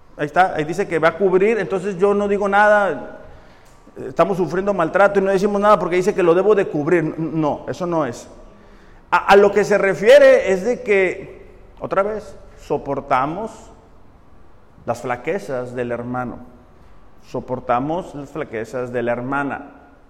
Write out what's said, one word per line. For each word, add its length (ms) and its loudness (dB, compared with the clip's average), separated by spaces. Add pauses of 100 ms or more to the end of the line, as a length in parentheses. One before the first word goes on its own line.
(180)
ahí 80 -4
está, 300 2
ahí 80 -2
dice 240 -4
que 100 -2
va 120 2
a 80 -4
cubrir, 420 2
entonces 400 -4
yo 160 2
no 120 -2
digo 220 -2
nada, 720 2 (880)
estamos 300 0
sufriendo 360 -2
maltrato 460 2
y 20 2
no 80 0
decimos 320 0
nada 160 6
porque 180 -2
dice 200 0
que 80 0
lo 100 6
debo 220 4
de 120 0
cubrir". 340 0
N-, 160 -4
no, 500 -4
eso 180 -8
no 220 -2
es. 200 -12 (840)
A, 60 4
a 180 4
lo 160 8
que 120 2
se 140 2
refiere 720 6
es 140 -2
de 160 -2
que, 640 -2 (340)
otra 220 -2
vez, 340 -6 (240)
soportamos 920 -4 (1400)
las 140 -6
flaquezas 760 -8
del 160 -6
hermano, 480 -8 (880)
soportamos 880 -6
las 160 -14
flaquezas 600 -8
de 120 -4
la 80 -2
hermana, 600 -6 (380)